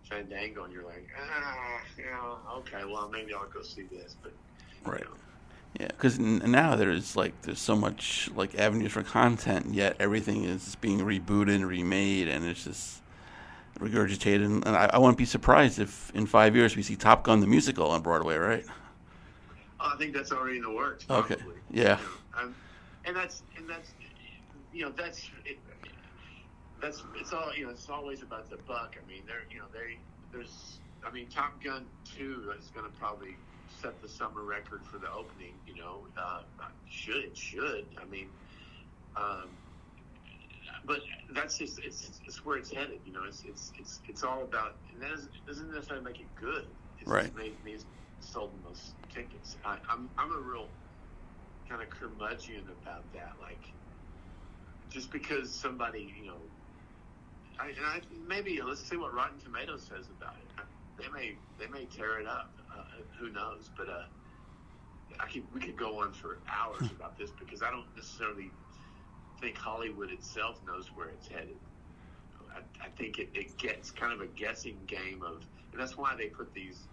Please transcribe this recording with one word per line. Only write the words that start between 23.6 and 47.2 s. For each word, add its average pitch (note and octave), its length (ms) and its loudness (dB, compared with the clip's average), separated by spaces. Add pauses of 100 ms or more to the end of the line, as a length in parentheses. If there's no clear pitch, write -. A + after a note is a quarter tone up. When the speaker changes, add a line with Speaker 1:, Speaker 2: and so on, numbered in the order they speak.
Speaker 1:
that's, E3 220 -12 (840)
you E3 120 -4
know, C#3 60 -4
that's, - 380 -8 (140)
it, C#3+ 140 -10 (1200)
that's, D3 220 -8 (160)
it's F3 140 -8
all, D#3 200 -4
you D3 120 -6
know, A#2+ 60 -10
it's - 180 -14
always C#3+ 320 -6
about A2+ 280 -12
the A#2 80 -12
buck. A#2+ 440 -8
I D#2+ 100 -20
mean, F#2+ 160 -16
they're, A#2 240 -10
you B2 80 -14
know, G2+ 140 -14
they, A#2 240 -10 (340)
there's, - 480 -14 (260)
I A2+ 60 -8
mean, A#2+ 160 -10
Top - 340 -4
Gun C3+ 240 -6 (200)
two C3 520 -10
is - 160 -18
gonna G#2+ 140 -12 (100)
probably G#2 380 -8 (460)
set - 200 -10
the A2 60 -16
summer G#2+ 360 -8
record G#2 420 -8
for G#2 120 -16
the F2+ 140 -10
opening, F#2 420 -14 (140)
you F2 80 -18
know, F2+ 320 -14 (100)
uh, F2+ 240 -6 (480)
should, A2+ 360 -6
it - 120 -14
should. C3+ 480 -6 (160)
I - 40 -14
mean, G2 240 -12 (880)
um, G2 320 -4 (1400)
but D3 160 -2 (300)
that's - 260 -4
just, - 220 -8
it's, - 460 -14
it's - 200 -16
where D3 120 -2
it's - 140 -10
headed, - 340 -8
you F#2+ 60 -16
know, F#2 160 -8
it's, - 180 -14
it's, - 320 -14
it's, - 300 -16
it's G#2 160 -10
all C3 200 -4
about, A2 320 -4 (180)
and A#2+ 80 -16
that C#3+ 80 -8
doesn't, D3 220 -10 (140)
doesn't D#3 280 -12
necessarily C#3 320 -10
make A#2+ 160 -12
it - 60 -18 (120)
good. C#3 260 -6 (360)
It's - 80 -8
Speaker 2:
Right. G2+ 160 4